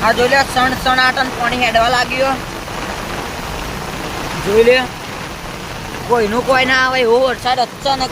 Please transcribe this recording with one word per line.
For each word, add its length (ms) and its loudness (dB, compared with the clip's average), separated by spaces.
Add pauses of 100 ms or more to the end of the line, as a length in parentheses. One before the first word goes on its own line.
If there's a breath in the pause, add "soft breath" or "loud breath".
આ 80 4
જોઈ 160 4
લે, 160 4
સણ-, 400 0
સણાટન 440 2
પાણી 300 -2
હેડવા 320 2
લાગ્યું. 460 0 (2000)
જોઈ 180 6
લે, 200 6 (1200)
કોઈનું 400 2
કોઈ 180 4
ના 220 2
આવે 120 0
એવો 200 4
વરસાદ 400 0
અચાનક 520 -2